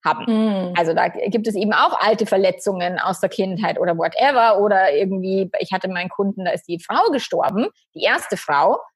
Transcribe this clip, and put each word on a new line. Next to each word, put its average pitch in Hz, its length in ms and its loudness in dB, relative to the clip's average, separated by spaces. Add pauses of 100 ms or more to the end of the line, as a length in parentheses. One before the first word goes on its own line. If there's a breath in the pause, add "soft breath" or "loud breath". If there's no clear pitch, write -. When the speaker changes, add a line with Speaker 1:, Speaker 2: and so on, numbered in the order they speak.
Speaker 1:
haben. 165 240 -2
Speaker 2:
Mhm. 208 480 0
Speaker 1:
Also 165 180 2
da 175 140 2
gibt 214 400 -2
es 208 80 -4
eben 208 160 0
auch 262 280 2
alte 170 240 2
Verletzungen 185 760 0
aus 180 180 -2
der 190 100 -2
Kindheit 190 520 -2
oder 175 180 0
whatever. 220 640 4
Oder 190 340 4
irgendwie, 190 640 0
ich - 140 -4
hatte 185 160 -2
meinen 180 200 -6
Kunden, 196 360 -4
da 175 80 -2
ist - 160 -8
die 170 100 -4
Frau 320 320 0
gestorben, - 560 -2 (300)
die 156 60 -8
erste 220 340 0
Frau. 156 440 2 (160)